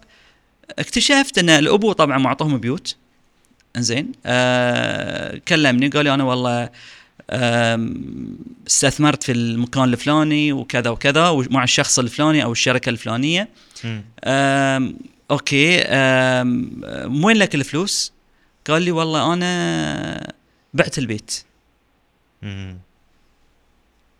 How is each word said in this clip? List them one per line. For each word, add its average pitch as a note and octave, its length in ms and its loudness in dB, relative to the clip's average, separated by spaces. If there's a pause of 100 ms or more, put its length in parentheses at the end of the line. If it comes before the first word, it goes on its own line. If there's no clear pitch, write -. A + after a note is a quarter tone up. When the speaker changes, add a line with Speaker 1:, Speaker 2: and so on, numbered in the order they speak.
(800)
Speaker 1:
اكتشفت C#4 580 0
أن F3 120 4
الأبو D#3+ 420 4
طبعًا C#3+ 260 2
معطوهم C3+ 400 0
بيوت. A#2+ 380 -6 (840)
إنزين، A#2+ 340 -2 (140)
آه، B2 1200 -2
كلمني C#3+ 400 2
قال D3 160 0
لي: C#3+ 100 2
"أنا C#3 100 0
والله، B2 460 -2 (640)
آم، A#2 1040 -2 (300)
استثمرت D3 560 2
في - 80 -2
المكان A#2+ 520 -2
الفلاني D3+ 720 2
وكذا B2 360 -2
وكذا C#3+ 400 2
ومع C3 340 0
الشخص - 360 0
الفلاني D3 440 0
أو A#2 80 -2
الشركة B2 380 0
الفلانية." C3+ 600 -2 (340)
Speaker 2:
مم. A2 200 -8 (200)
Speaker 1:
آم، C3+ 720 2 (360)
أوكي، C#3+ 500 2
آم، B2+ 1000 2 (420)
وين A3 140 4
لك G3 180 2
الفلوس؟ D3+ 580 -4 (540)
قال D#3 140 2
لي: F3 100 0
"والله D#3+ 420 0
أنا F3 960 -4 (420)
بعت C#3 240 -2
البيت." A2 460 -8 (1000)
Speaker 2:
مم. G2 360 -12 (1400)